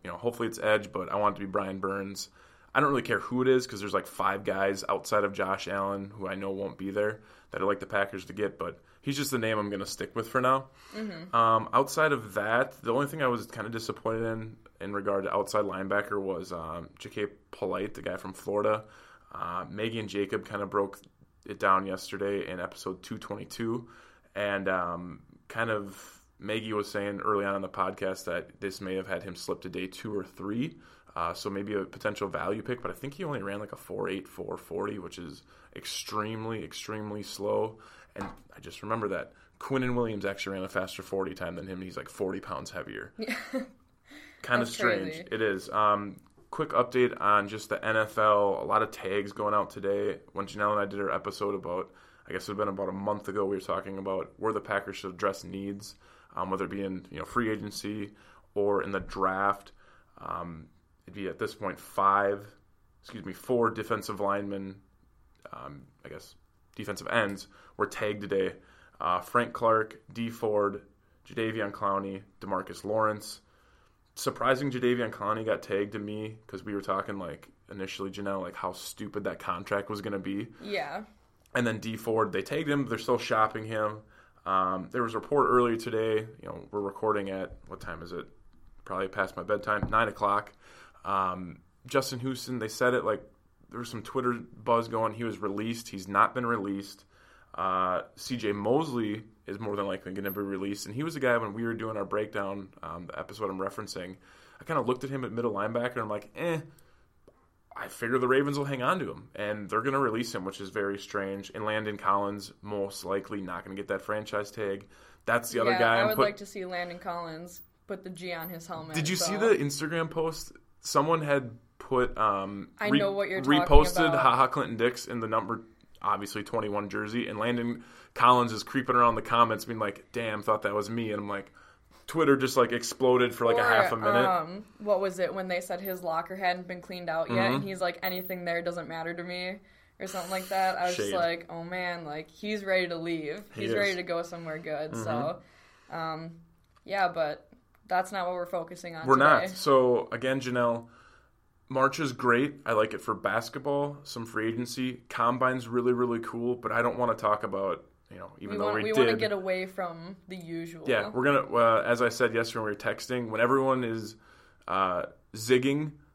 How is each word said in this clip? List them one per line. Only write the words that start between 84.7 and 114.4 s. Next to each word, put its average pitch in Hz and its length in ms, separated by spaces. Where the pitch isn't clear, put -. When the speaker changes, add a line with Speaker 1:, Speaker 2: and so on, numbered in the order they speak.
Speaker 1:
there 123 120
was 117 120
a 110 60
report 139 280
earlier 120 280
today. 110 500
You - 60
know, - 220
we're 104 100
recording 101 500
at, 95 260
what 90 120
time 82 220
is 85 100
it? 85 140
Probably 95 240
past 95 280
my 90 60
bedtime, 101 460
nine 110 200
o'clock. 101 440
Um, 92 560
Justin 131 320
Houston, 123 400
they 110 100
said 123 260
it, 113 100
like, 107 180
there - 80
was 120 100
some 110 140
Twitter 123 320
buzz 117 540
going. 113 260
He 117 100
was 104 140
released. 107 500
He's 95 200
not 101 260
been 123 100
released. 101 600
Uh, 92 480
C - 200
J 107 160
Mosley 110 720
is 101 120
more 104 160
than 101 120
likely 95 260
gonna 98 180
be 98 100
released. 98 460
And 107 80
he 131 80
was 160 120
the 151 60
guy 123 160
when 110 160
we 113 120
were 117 100
doing 113 220
our 101 80
breakdown, 101 640
um, 85 240
the - 120
episode 101 320
I'm 95 80
referencing, 95 580
I - 40
kinda 160 180
looked - 200
at 135 80
him 135 140
at 104 80
middle 117 200
linebacker, 113 400
and 120 100
I'm 107 60
like, 104 280
"Eh, 165 240
I - 120
figure 120 300
the 123 100
Ravens 139 300
will 143 80
hang 135 160
on 170 180
to 117 100
him, - 240
and 104 340
they're 107 120
gonna 135 200
release 117 340
him," 95 100
which 95 160
is 98 100
very 98 280
strange. 98 560
And 110 100
Landon 107 320
Collins, 101 560
most 101 420
likely 98 360
not 90 240
gonna 95 120
get 98 120
that 98 140
franchise 107 500